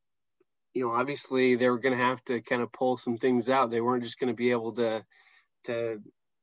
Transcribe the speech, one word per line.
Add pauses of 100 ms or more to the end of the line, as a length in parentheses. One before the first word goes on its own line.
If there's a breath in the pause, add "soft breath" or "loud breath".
(760)
You
know,
obviously
they
were
gonna
have
to
kinda
pull
some
things
out.
They
weren't
just
gonna
be
able
to, (600 soft breath)
to, (420)